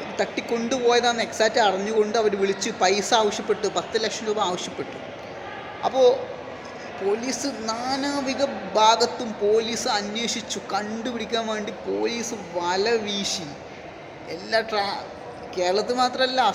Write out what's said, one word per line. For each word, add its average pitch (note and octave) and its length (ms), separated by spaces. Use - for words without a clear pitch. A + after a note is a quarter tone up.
തട്ടിക്കൊണ്ടുപോയതാണെന്ന് A#3 1040
എക്സാക്റ്റ് A3+ 400
അറിഞ്ഞുകൊണ്ട് G#3 540
അവർ G#3+ 120
വിളിച്ച് G3 260
പൈസ G3 280
ആവശ്യപ്പെട്ടു, G#3 460
പത്ത് A3 280
ലക്ഷം A3 240
രൂപ G#3+ 180
ആവശ്യപ്പെട്ടു. F3+ 500
അപ്പോൾ B3 200
പോലീസ് A#3 440
നാനാവിധ C4+ 760
ഭാഗത്തും A#3 500
പോലീസ് A3+ 420
അന്വേഷിച്ചു, G#3 600
കണ്ടുപിടിക്കാൻ A3 800
വേണ്ടി G#3+ 200
പോലീസ് A3 480
വല F#3 320
വീശി. G3 420
എല്ലാ G#3+ 220
ട്രാ-, G3+ 340
കേരളത്തിൽ F#3+ 440
മാത്രമല്ല, B3+ 420